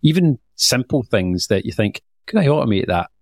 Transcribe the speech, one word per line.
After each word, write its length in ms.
even 380
simple 480
things 440
that 180
you 60
think, 300
"Could 140
I 80
automate 400
that?" 240